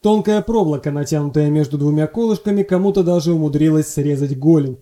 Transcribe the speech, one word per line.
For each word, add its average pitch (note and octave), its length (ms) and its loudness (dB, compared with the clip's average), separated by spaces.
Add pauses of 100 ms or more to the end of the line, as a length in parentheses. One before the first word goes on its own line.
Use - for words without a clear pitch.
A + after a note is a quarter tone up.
Тонкая G#3 420 2
проволока, D#3+ 500 -2
натянутая D3 580 -2
между D3 260 0
двумя D3 300 0
колышками, G#3 560 -2
кому-то F#3+ 400 0
даже E3+ 300 0
умудрилась D#3 560 0
срезать C#3+ 500 -2
голень, C#3 440 2